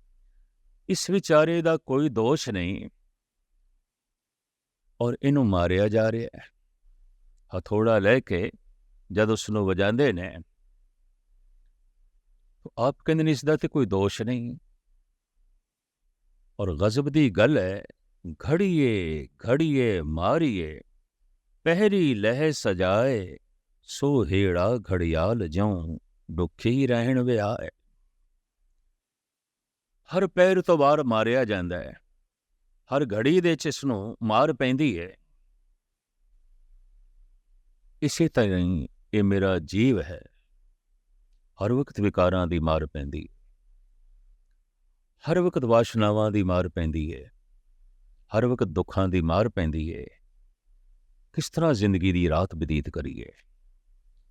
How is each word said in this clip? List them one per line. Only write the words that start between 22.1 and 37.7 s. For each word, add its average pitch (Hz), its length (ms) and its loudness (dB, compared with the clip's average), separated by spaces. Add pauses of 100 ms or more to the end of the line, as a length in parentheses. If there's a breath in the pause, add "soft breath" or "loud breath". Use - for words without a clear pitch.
ਲਹਿ 123 380 0
ਸਜਾਏ, 98 840 0 (460)
ਸੋ 139 420 0
ਹੇੜਾ 95 540 2 (140)
ਘੜਿਆਲ 87 560 0
ਜਿਉਂ 85 500 -2 (320)
ਦੁਖੀ 113 560 -2
ਰਹਿਣ 123 360 0
ਵਿਆਏ।" 113 460 -2 (2500)
ਹਰ 196 100 0
ਪੈਰ 180 360 4
ਤੋਂ 170 160 4
ਬਾਹਰ 147 240 4
ਮਾਰਿਆ 117 420 2
ਜਾਂਦਾ 90 340 -4
ਹੈ, - 160 -12 (1040)
ਹਰ 147 180 0
ਘੜੀ 139 260 2
ਦੇ 170 160 0
'ਚ - 100 -8
ਇਸ 139 180 -8
ਨੂੰ 110 380 -6
ਮਾਰ 117 300 2
ਪੈਂਦੀ 127 480 0
ਹੈ। 90 140 -14 (3000)